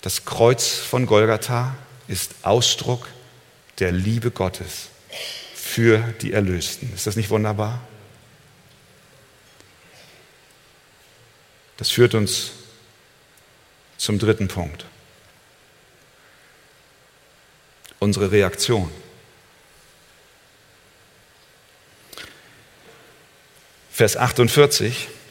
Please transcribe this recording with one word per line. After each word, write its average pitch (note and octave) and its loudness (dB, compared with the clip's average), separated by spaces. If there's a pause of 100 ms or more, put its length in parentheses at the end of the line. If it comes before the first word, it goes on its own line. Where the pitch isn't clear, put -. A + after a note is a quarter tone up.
das - -6
Kreuz - 2
von B2+ -2
Golgatha A2+ 2 (320)
ist - -8
Ausdruck A#2+ 0 (720)
der F2+ 0
Liebe A2+ 0
Gottes - -6 (680)
für A2+ 4 (240)
die G#2+ -6
Erlösten. G2+ -2
Ist F#2 -6
das G2+ -4
nicht G#2+ -4
wunderbar? G#2+ -2 (4000)
Das - -4
führt A#2+ 6
uns - -2 (1500)
zum G#2 -2
dritten G#2 0
Punkt. D#2 -8 (3250)
Unsere G2+ 0
Reaktion. G2 2 (4000)
Vers - 4
achtundvierzig. B2 2 (240)